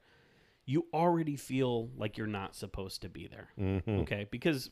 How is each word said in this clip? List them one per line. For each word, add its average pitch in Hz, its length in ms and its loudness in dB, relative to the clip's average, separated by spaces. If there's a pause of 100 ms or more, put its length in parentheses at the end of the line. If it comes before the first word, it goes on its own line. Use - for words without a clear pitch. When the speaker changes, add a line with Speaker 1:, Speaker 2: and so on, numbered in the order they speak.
(640)
Speaker 1:
You 160 280 2
already 165 420 4
feel 127 640 0
like 107 200 -2
you're 110 80 -2
not 101 300 -4
supposed 95 460 -8
to 98 80 -8
be 85 180 -12
there. 104 220 -16 (100)
Speaker 2:
Mm-hmm. 98 440 2
Speaker 1:
Okay, 101 280 -2
because 131 400 0